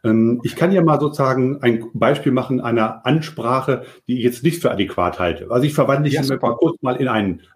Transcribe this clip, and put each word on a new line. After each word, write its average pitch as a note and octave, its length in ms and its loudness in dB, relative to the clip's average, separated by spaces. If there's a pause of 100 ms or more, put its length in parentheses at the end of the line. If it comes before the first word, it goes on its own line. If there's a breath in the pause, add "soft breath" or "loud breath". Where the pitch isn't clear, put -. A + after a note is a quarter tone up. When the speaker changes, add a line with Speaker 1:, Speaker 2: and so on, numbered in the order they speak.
Speaker 1:
Ähm, A#2 400 2
ich - 140 -6
kann F#3 160 2
ja F3+ 100 4
mal D3+ 160 4
sozusagen C3+ 640 0
ein A#2 320 2
Beispiel C3 400 2
machen B2+ 260 0
einer A2+ 460 -2
Ansprache, B2+ 800 -2 (220 loud breath)
die B2 100 -2
ich A#2 60 -4
jetzt B2 200 -2
nicht E3 180 0
für C3 100 2
adäquat F#2+ 480 -2
halte. F2 320 -4
Also B2 140 2
ich D3 80 -2
verwandle C#3 380 2
Speaker 2:
Ja, D3+ 80 0
Speaker 1:
dich C#3 80 -2
Speaker 2:
super. C3 220 -2
Speaker 1:
mal - 60 -2
kurz - 260 0
mal B2 160 -2
in C3 100 0
einen, G2+ 340 -2 (140 loud breath)